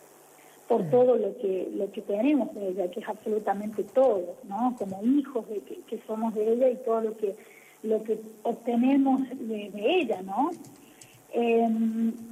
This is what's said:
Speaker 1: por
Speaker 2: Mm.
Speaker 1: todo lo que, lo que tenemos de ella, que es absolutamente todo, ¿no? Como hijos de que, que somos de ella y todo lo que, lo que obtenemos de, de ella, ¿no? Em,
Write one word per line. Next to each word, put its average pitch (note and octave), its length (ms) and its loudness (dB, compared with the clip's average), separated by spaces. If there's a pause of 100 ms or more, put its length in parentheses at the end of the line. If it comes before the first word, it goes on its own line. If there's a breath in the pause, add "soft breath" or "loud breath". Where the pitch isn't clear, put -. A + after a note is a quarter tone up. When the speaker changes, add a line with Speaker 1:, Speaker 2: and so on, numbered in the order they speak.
(680 loud breath)
Speaker 1:
por A3+ 160 2
Speaker 2:
Mm. D#3+ 60 -4
Speaker 1:
todo B3 260 6
lo G3+ 220 0
que, F#3+ 380 -2
lo G3 160 -2
que G#3+ 100 -8
tenemos A#3 540 2
de G3+ 140 -4
ella, F3+ 200 -2
que A3+ 100 -8
es - 80 -10
absolutamente G#3 760 -4
todo, A3+ 520 2 (120)
¿no? A#3 320 -2
Como F#3+ 240 -6
hijos B3+ 460 0
de G#3 100 -6
que, - 220 -14
que A3+ 260 -8
somos A3 260 -4
de G#3+ 200 2
ella B3+ 160 4
y A#3+ 80 0
todo A3+ 240 0
lo A3 160 -2
que, G3 180 -2 (480 loud breath)
lo G#3+ 200 0
que G#3+ 160 -2 (220)
obtenemos C4 880 2
de, G#3+ 400 -8
de G#3 300 0
ella, G#3 240 -2
¿no? G#3+ 260 -2 (800 loud breath)
Em, A3+ 800 2 (180)